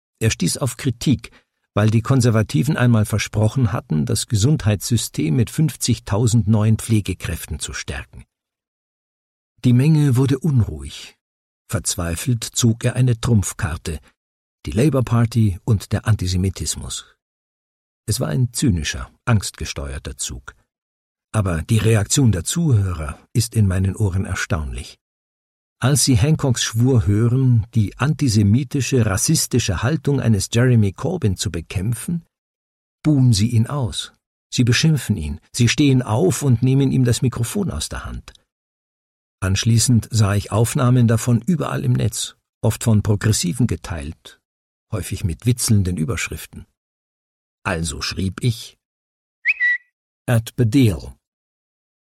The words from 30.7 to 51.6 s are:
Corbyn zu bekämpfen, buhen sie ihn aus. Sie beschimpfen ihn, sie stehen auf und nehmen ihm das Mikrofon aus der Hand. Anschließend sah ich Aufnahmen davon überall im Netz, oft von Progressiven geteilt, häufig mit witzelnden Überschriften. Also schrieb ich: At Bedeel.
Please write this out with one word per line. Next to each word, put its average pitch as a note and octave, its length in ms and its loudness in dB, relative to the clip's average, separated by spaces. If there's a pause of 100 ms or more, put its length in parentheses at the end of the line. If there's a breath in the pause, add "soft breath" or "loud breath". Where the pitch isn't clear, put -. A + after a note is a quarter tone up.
Corbyn - 440 -2
zu - 140 -6
bekämpfen, G#2 760 -4 (800)
buhen C3 300 4
sie G2+ 160 2
ihn A2 180 2
aus. - 460 -6 (360)
Sie - 140 -2
beschimpfen B2 540 2
ihn, D2 240 -8 (100)
sie A#2+ 160 2
stehen C3 360 2
auf C#3+ 400 0
und B2+ 200 2
nehmen C3+ 300 2
ihm C3+ 120 2
das B2 160 0
Mikrofon C3+ 520 -2
aus D2+ 160 -8
der - 160 -10
Hand. A#1+ 280 -12 (1080)
Anschließend A2+ 720 2
sah G#2 220 2
ich G2+ 180 -4
Aufnahmen B2 560 2
davon A#2 360 2
überall C#3+ 400 -2
im B2 100 2
Netz, - 420 -4 (240)
oft - 240 -2
von G#2+ 180 4
Progressiven A2+ 640 0
geteilt, - 760 -10 (520)
häufig F#2+ 320 -6
mit E2 220 -6
witzelnden G2+ 500 2
Überschriften. - 720 -8 (1000)
Also E2 360 -4
schrieb - 420 -6
ich: - 320 -4 (1500)
At A#2 280 0
Bedeel. A2 600 2 (880)